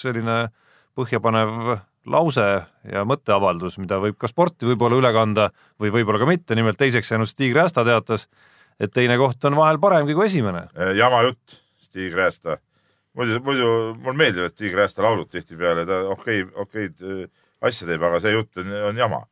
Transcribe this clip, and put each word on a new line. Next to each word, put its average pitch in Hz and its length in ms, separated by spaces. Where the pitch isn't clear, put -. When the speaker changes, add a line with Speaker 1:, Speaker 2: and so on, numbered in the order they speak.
Speaker 1:
selline 117 480
põhjapanev 113 840
lause 135 380
ja 101 220
mõtteavaldus, 98 760
mida 95 220
võib 104 180
ka 117 100
sporti 170 380
võib-olla 120 320
üle 127 140
kanda 107 360
või 104 140
võib-olla 107 240
ka 120 80
mitte. 165 300
Nimelt 110 200
teiseks 123 360
jäänud 110 180
Stig 127 240
Räästa 156 320
teatas, 113 400
et 104 120
teine 123 240
koht 127 280
on 143 120
vahel 156 220
paremgi 156 380
kui 202 100
esimene. 101 440
Speaker 2:
Äh, 90 260
jama 120 260
jutt, - 380
Stig 92 360
Räästa. 85 460
Muidu, 117 240
muidu 131 280
mul 123 200
meeldib, 107 320
et 85 80
Stig 98 200
Räästa 98 280
laulud 104 280
tihtipeale, 85 560
ta 92 220
okei, 98 440
okeid, 101 500
äh, 92 260
asja 113 240
teeb, 82 160
aga 85 180
see 104 140
jutt 110 240
on, 95 140
on 104 100
jama. 101 360